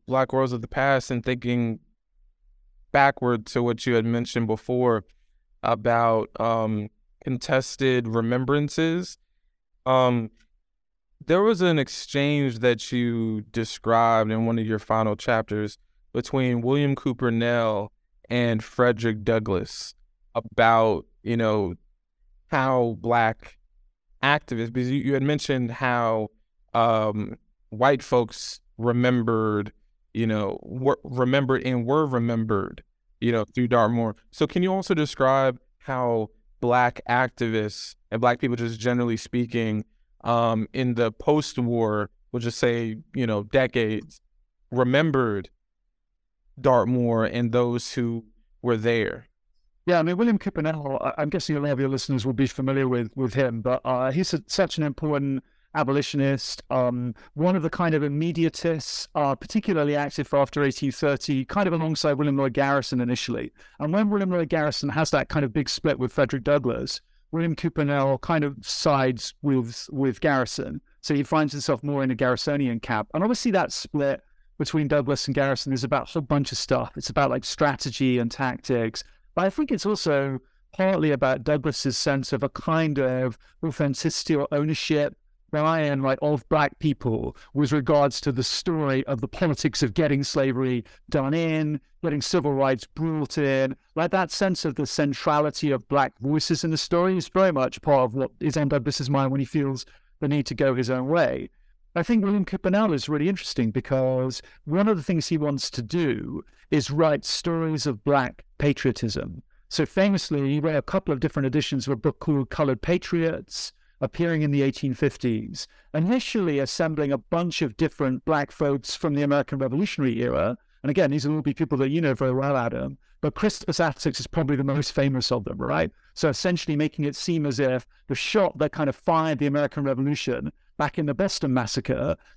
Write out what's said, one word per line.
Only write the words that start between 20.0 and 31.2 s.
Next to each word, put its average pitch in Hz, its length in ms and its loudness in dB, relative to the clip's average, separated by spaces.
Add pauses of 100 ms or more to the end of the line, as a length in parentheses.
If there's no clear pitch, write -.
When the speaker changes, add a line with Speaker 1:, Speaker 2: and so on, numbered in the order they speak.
Speaker 1:
about, 113 680 4 (180)
you 117 120 -2
know, 107 380 0 (720)
how 127 540 0
black 113 560 0 (680)
activists, 127 480 0
because 123 180 -2
you, 139 120 0
you 139 120 0
had 131 100 0
mentioned 135 460 -2
how, 117 600 0 (440)
um, 107 640 2 (360)
white 123 300 4
folks - 600 -2 (180)
remembered, 113 920 2 (440)
you 113 100 0
know, 107 380 -2
were, 131 400 0
remembered 131 600 2